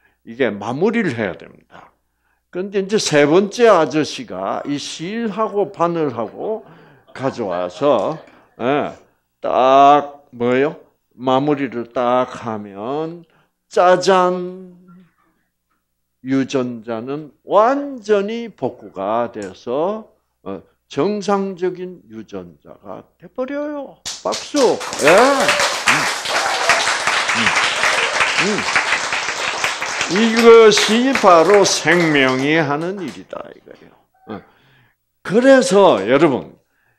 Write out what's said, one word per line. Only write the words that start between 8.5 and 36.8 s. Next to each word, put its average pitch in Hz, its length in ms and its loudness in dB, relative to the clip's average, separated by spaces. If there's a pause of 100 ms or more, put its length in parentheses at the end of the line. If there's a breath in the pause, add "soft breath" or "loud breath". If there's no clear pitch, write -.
예, 123 320 -2 (480)
딱 139 920 4
뭐예요? 127 500 -2 (340)
마무리를 131 800 -2
딱 127 320 0 (220)
하면 117 800 -10 (440)
짜잔! 180 1080 2 (1500)
유전자는 127 1080 -4 (120)
완전히 226 1040 -2
복구가 110 840 -6
돼서, 139 800 -8 (320)
어, 95 200 -12 (260)
정상적인 185 1200 -4
유전자가 95 960 -16 (140)
돼버려요. 277 800 -10 (240)
박수! - 360 -6
예. 160 520 0
음. 269 840 2 (2500)
음. 196 160 0 (1600)
음. 220 60 2
이것이 233 960 6
바로 185 440 6
생명이 147 920 2
하는 165 440 -4
일이다, 95 420 -14 (140)
이거예요. - 380 -20 (340)
어. 101 140 -14 (800 soft breath)
그래서 190 840 4
여러분, 135 480 0 (420)